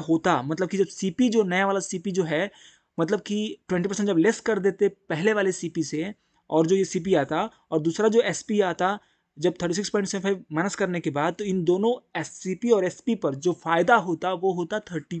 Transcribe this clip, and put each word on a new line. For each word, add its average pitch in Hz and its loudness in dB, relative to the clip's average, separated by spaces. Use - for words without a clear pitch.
होता, 160 2
मतलब 160 -4
कि 190 -4
जब 190 4
सीपी 202 0
जो 220 2
नया 185 0
वाला 196 0
सीपी 190 -6
जो 180 0
है, 160 -2
मतलब 175 0
कि 208 -4
ट्वेंटी 180 0
परसेंट 202 -2
जब 180 2
लेस 196 4
कर 220 0
देते 196 2
पहले 175 0
वाले 196 0
सीपी 170 -4
से, 160 -6
और 160 4
जो 185 4
ये 190 4
सीपी 185 0
आता 156 0
और 165 2
दूसरा 165 2
जो 220 4
एसपी 208 0
आता, 185 0
जब 175 0
थर्टी 170 0
सिक्स 196 -4
पॉइंट 202 -2
सेवन 196 -6
फ़ाइव 196 -2
माइनस 170 -2
करने 180 -2
के 165 -4
बाद, 147 0
तो 208 -8
इन 190 0
दोनों 190 2
एससीपी 185 -4
और 202 4
एसपी 180 -2
पर 143 -2
जो 175 0
फ़ायदा 170 2
होता 175 -2
वो 185 0
होता 180 -4
थर्टी 165 -8